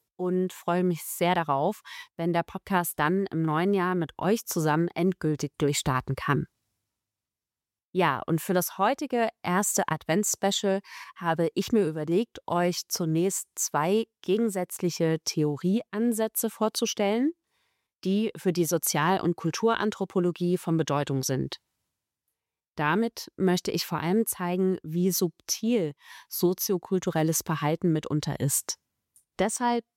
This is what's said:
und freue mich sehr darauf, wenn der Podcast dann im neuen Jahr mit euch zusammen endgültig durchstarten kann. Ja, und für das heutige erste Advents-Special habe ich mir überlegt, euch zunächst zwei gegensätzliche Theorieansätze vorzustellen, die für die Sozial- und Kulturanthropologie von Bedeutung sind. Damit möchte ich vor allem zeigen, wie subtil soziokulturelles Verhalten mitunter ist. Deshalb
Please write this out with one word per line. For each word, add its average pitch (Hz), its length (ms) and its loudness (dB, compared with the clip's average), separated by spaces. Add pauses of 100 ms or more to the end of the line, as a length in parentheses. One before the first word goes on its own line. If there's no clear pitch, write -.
(160)
und 185 360 0
freue 180 320 0
mich 175 200 2
sehr 175 300 0
darauf, 160 480 0 (340)
wenn 170 160 0
der 170 100 2
Podcast - 560 -2
dann 185 320 2
im 160 120 0
neuen 160 320 2
Jahr 180 200 0
mit 170 240 -2
euch 202 260 0
zusammen 156 440 0
endgültig 156 680 -2
durchstarten 139 580 0
kann. - 300 -2 (1500)
Ja, 160 320 2
und 165 140 2
für - 140 -2
das - 240 0
heutige 240 500 0 (140)
erste 185 440 0
Advents-Special 196 960 0 (340)
habe 165 400 0
ich - 180 -2
mir 208 140 4
überlegt, 160 600 0
euch 175 420 0
zunächst 170 680 0
zwei 185 520 0 (160)
gegensätzliche 180 1000 0
Theorieansätze 208 1200 0
vorzustellen, 220 840 0 (720)
die 202 340 0
für 170 180 0
die 170 100 2
Sozial- 165 560 2
und 170 160 0
Kulturanthropologie 180 1200 0
von 165 220 0
Bedeutung 143 440 0
sind. 135 360 -2 (1160)
Damit 175 600 0
möchte 180 340 2
ich - 140 -2
vor 160 160 -6
allem 196 260 2
zeigen, 185 560 -2
wie 175 280 0
subtil 180 840 -2 (360)
soziokulturelles 175 1160 0
Verhalten 160 480 0
mitunter 151 480 -2
ist. - 380 -2 (600)
Deshalb 233 460 0 (120)